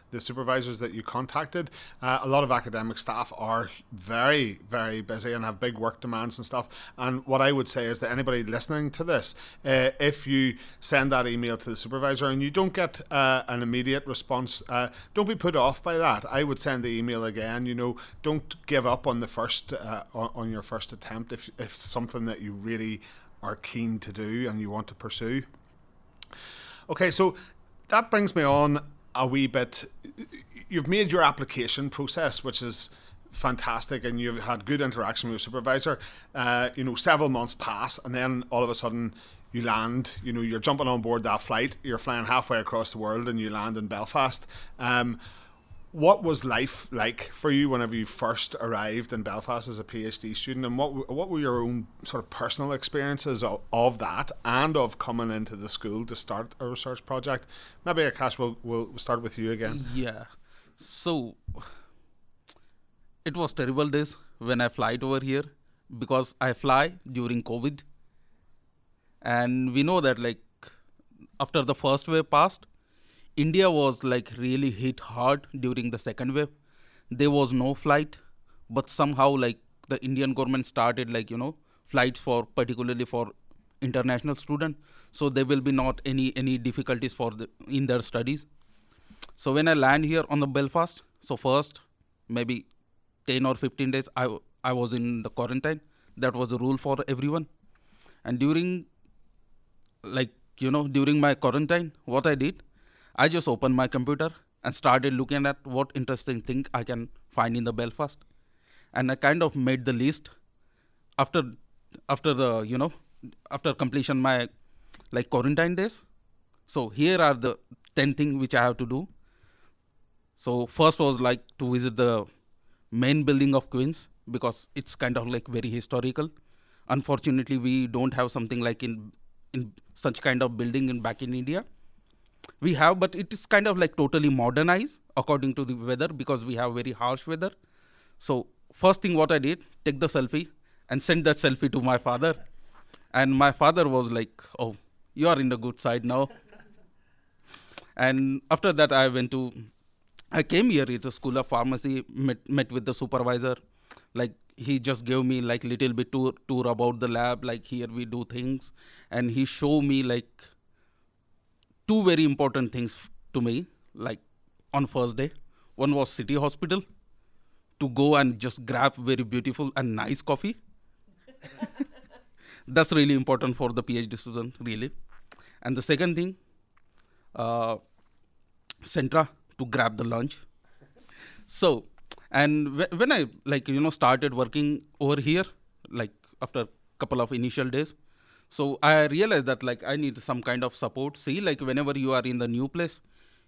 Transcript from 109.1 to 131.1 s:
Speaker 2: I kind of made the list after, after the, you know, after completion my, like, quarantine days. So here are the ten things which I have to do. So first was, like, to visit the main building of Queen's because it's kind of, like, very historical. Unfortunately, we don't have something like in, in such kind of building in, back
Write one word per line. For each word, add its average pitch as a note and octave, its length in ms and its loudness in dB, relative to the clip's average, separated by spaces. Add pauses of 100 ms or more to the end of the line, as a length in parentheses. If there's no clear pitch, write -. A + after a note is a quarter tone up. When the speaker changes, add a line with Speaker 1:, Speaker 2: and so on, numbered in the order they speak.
Speaker 2:
I C3+ 40 2
kind D3 280 4
of D#3 140 0
made C3 280 0
the B2+ 80 0
list C3 380 -2 (880)
after, C#3 240 2 (640)
after C#3 260 2
the, B2 260 2
you A2+ 180 -2
know, D#3 140 0 (580)
after C#3 240 -2
completion C3+ 460 0
my, B2+ 280 2 (640)
like, B2 180 -2
quarantine D3 440 2
days. F#3+ 280 -4 (640)
So B2+ 220 -4
here D3+ 320 4
are D3 140 6
the A#2+ 240 -2 (360)
ten C#3 200 4
things D3 260 0
which C3 140 -2
I A#2+ 80 6
have B2 160 4
to B2 80 -2
do. C3+ 220 -4 (1300)
So A#2+ 300 -2
first D#3 320 4
was, C#3 220 2
like, B2 220 2 (160)
to B2+ 140 -2
visit B2 240 0
the A#2 300 2 (640)
main C3+ 340 2
building C#3 300 4
of C3+ 160 0
Queen's C3+ 380 -2 (220)
because A#2+ 440 -4
it's - 200 -10
kind B2 220 -2
of, A#2 100 -2
like, B2 220 -4
very A#2 220 -4
historical. B2+ 600 -2 (580)
Unfortunately, C3 680 0
we B2+ 300 2
don't B2 260 0
have B2 180 0
something A#2+ 300 -4
like A#2 220 -2
in, A2 280 -8 (440)
in B2 180 -6 (220)
such - 260 -2
kind C3 220 2
of A#2+ 140 0
building B2 320 0
in, B2 120 -2
back A2+ 220 -4